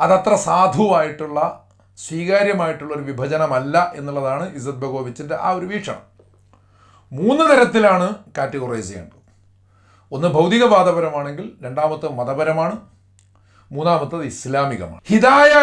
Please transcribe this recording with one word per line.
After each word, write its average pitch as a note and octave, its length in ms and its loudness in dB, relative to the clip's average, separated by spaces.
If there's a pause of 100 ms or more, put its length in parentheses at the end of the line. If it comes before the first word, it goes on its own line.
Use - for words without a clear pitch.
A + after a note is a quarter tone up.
അതത്ര F#3 280 2 (140)
സാധുവായിട്ടുള്ള, D#3 960 0 (580)
സ്വീകാര്യമായിട്ടുള്ള F3 1000 -2
ഒരു C#3 140 -8
വിഭജനമല്ല C#3+ 680 -2 (220)
എന്നുള്ളതാണ് C#3+ 460 -4 (140)
ഇസത് B2+ 260 -8
ബെഗോവിച്ചിൻ്റെ C3+ 520 -8 (100)
ആ F#3 120 0
ഒരു F3+ 140 -8
വീക്ഷണം. - 320 -8 (1080)
മൂന്ന് A#3+ 380 0
തരത്തിലാണ് G#3 560 4 (300)
കാറ്റഗറൈസ് B2 520 -6
ചെയ്യേണ്ടത്. F2 320 -18 (920)
ഒന്ന് D3 240 -2
ഭൗതികവാദപരമാണെങ്കിൽ, F3 1080 2 (200)
രണ്ടാമത്തെ D3+ 420 -2 (100)
മതപരമാണ്, D#3 580 -2 (1000)
മൂന്നാമത്തത് D#3 580 -2
ഇസ്ലാമികമാണ്. B2 800 -6
ഹിദായ C4+ 420 6 (100)